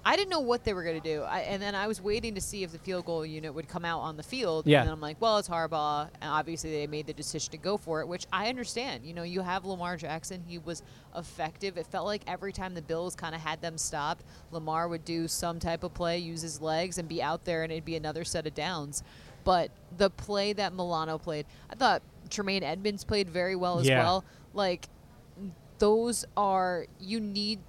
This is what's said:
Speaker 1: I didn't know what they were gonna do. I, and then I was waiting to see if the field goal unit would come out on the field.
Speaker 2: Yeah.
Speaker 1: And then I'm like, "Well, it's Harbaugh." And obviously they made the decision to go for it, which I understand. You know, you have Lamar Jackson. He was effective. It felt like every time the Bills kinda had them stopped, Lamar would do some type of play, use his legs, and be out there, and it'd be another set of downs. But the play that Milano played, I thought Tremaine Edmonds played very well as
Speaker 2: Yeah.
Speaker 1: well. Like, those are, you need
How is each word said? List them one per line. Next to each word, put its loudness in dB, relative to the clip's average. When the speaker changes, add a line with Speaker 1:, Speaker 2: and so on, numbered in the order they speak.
Speaker 1:
I 6
didn't 2
know 2
what 2
they 0
were -2
gonna 0
do. 0
I, -2
and -2
then -2
I 0
was -2
waiting 0
to -4
see -4
if -6
the -12
field -4
goal -2
unit -6
would -6
come -6
out 0
on -4
the -10
field. 0
Speaker 2:
Yeah. 10
Speaker 1:
And 4
then 0
I'm -12
like, -6
"Well, 6
it's 0
Harbaugh." 0
And -4
obviously 0
they -2
made -6
the -8
decision -6
to -12
go -2
for -2
it, -4
which -6
I 0
understand. -4
You -12
know, -6
you -2
have 0
Lamar -4
Jackson. -6
He -10
was -6
effective. -6
It -4
felt -4
like -2
every -6
time -6
the -6
Bills -4
kinda -6
had -4
them -6
stopped, -2
Lamar 0
would -4
do -2
some -2
type 0
of -6
play, 0
use -4
his -6
legs, 0
and -4
be -2
out 0
there, 0
and -2
it'd -4
be -4
another -4
set -2
of -6
downs. -4
But 6
the 8
play 0
that 0
Milano 0
played, -4
I -10
thought 6
Tremaine 0
Edmonds -2
played 2
very 0
well 2
as 6
Speaker 2:
Yeah. 10
Speaker 1:
well. 4
Like, 2
those 6
are, 4
you -4
need -2